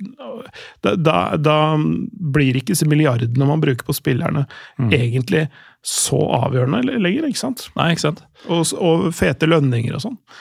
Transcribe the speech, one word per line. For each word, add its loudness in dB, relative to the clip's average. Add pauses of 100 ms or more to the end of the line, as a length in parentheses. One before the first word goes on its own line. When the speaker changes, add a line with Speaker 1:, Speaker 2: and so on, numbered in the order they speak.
(840)
Speaker 1:
det, 0
da, 2
da 2
blir 0
ikke -2
disse 2
milliardene 2
man 2
bruker 0
på -2
spillerne 0 (320)
Speaker 2:
Mm. 2
Speaker 1:
egentlig 0 (340)
så -2 (260)
avgjørende 0
le-, -2
lenger, 0
ikke -4
sant? -8
Speaker 2:
Nei, 2
ikke -4
sant? -2 (260)
Speaker 1:
Og 0
s-, -4
og 2
fete 0
lønninger 2
og -6
sånn. -8 (220)